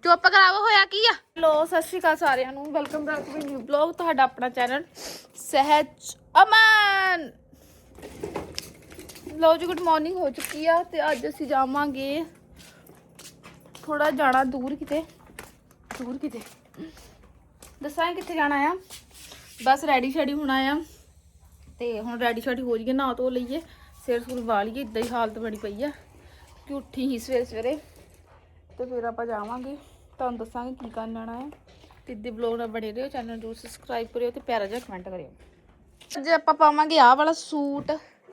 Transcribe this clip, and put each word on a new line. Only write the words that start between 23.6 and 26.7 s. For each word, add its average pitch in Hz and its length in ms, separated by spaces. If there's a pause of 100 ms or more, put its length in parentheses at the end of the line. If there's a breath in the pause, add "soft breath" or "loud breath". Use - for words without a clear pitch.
ਸਿਰ 240 140
ਸੁਰ 247 200
ਵਾ 226 220
ਲਈਏ। 226 180
ਇੱਦਾਂ 220 220
ਹੀ 240 60
ਹਾਲਤ 226 300
ਬਣੀ 220 180
ਪਈ 208 260
ਆ 294 80 (760 soft breath)
ਕਿ 277 60